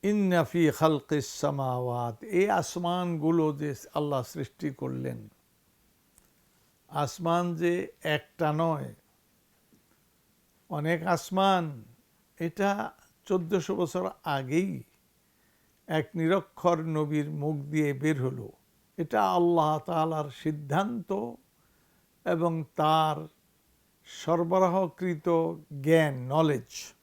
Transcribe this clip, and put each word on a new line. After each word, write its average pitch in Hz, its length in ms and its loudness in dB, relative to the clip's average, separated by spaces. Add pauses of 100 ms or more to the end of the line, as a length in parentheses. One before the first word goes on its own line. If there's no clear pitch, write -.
"ইন্না 196 420 4
ফি 165 260 4
খালকিস 151 560 2
সামাওয়াত", 123 960 -4
এই 202 260 2
আসমানগুলো 170 1000 0
যে 143 220 -4 (200)
আল্লাহ 147 280 0
সৃষ্টি 147 480 -8
করলেন, 127 580 -8 (1600)
আসমান 170 680 0
যে 175 380 0 (100)
একটা 151 540 -2
নয়, 151 380 -2 (1700)
অনেক 160 340 0
আসমান। 175 840 0 (540)
এটা 196 540 -2 (320)
চোদ্দশো 185 520 0
বছর 180 340 -2 (140)
আগেই 143 580 -2 (1040)
এক 156 280 -2
নিরক্ষর 170 680 0
নবীর 151 500 -2
মুখ 151 260 -4
দিয়ে 147 360 -2
বের 139 300 0
হলো। 127 300 -6 (440)
এটা 185 340 2
আল্লাহ 170 480 4
তাআলার 156 520 -2 (120)
সিদ্ধান্ত 180 880 -2 (920)
এবং 165 400 0 (120)
তার 156 520 2 (760)
সরবরাহকৃত 175 1200 0 (540)
জ্ঞান, 147 460 4
নলেজ। 147 760 0